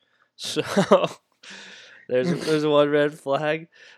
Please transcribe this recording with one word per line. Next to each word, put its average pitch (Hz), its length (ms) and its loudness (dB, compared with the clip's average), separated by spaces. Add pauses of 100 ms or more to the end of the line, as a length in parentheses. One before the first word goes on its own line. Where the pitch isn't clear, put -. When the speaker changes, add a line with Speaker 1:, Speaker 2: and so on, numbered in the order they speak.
Speaker 1:
<laughs> - 380 -20
So, - 240 -6 (1500)
there's, 127 240 0
Speaker 2:
<laughs> 143 140 -6
Speaker 1:
there's 151 200 0
one 147 240 4
red 147 300 0
flag. 151 480 -4 (300)